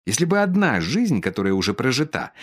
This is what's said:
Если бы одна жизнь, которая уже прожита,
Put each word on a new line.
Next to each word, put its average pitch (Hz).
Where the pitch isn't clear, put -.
Если 135
бы 196
одна 185
жизнь, 143
которая 98
уже 95
прожита, 127